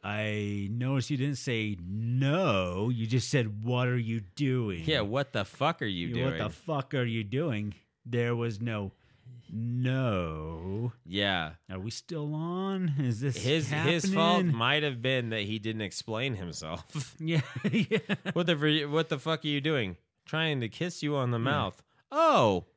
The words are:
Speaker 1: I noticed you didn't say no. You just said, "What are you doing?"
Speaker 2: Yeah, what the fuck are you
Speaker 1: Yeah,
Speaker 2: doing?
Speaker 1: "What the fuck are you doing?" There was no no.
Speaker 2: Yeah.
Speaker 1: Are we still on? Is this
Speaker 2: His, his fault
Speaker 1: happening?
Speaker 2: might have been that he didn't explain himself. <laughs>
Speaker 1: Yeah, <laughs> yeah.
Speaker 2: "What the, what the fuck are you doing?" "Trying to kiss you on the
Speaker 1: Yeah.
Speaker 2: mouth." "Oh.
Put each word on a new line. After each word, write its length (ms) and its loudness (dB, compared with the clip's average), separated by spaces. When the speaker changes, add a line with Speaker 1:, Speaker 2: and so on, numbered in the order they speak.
Speaker 1:
I 680 -2
noticed 400 0
you 80 0
didn't 180 0
say 400 -2
no. 1000 2
You 180 0
just 220 2
said, 360 0
"What 240 2
are 100 0
you 220 -2
doing?" 680 -2
Speaker 2:
Yeah, 160 2
what 320 -2
the 100 0
fuck 380 -2
are 40 -2
you 220 -2
Speaker 1:
Yeah, 60 -4
Speaker 2:
doing? 240 0
Speaker 1:
"What 0 -
the 180 -2
fuck 380 -4
are 100 2
you 200 -2
doing?" 500 -2
There 300 0
was 260 -2
no 300 -4
no. 1400 -2
Speaker 2:
Yeah. 480 0
Speaker 1:
Are 80 -6
we 120 -6
still 440 -6
on? 640 -2
Is 220 2
this 160 0
Speaker 2:
His, 320 0
his 440 2
fault 240 6
Speaker 1:
happening? 200 4
Speaker 2:
might 280 2
have 180 -2
been 280 2
that 120 0
he 160 -2
didn't 240 -2
explain 540 -4
himself. 800 -8
<laughs> 40 -14
Speaker 1:
Yeah, 220 2
<laughs> 160 -2
yeah. 280 2
Speaker 2:
"What 140 0
the, 400 2
what 240 0
the 80 -2
fuck 260 -4
are 40 -2
you 120 0
doing?" 360 0
"Trying 380 0
to 60 -2
kiss 340 -6
you 140 0
on 140 2
the 80 0
Speaker 1:
Yeah. 60 0
Speaker 2:
mouth." 380 0
"Oh. 540 6